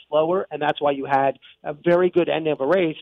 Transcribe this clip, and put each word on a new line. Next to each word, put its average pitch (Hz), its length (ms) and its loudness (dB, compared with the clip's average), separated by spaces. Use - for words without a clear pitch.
slower, 165 440 0
and 147 100 -10
that's 151 180 -2
why 147 120 0
you 135 140 -6
had 135 340 0
a 151 100 -8
very 175 380 2
good 170 180 0
ending 156 240 -2
of 135 80 -6
a 135 60 -2
race, 170 340 0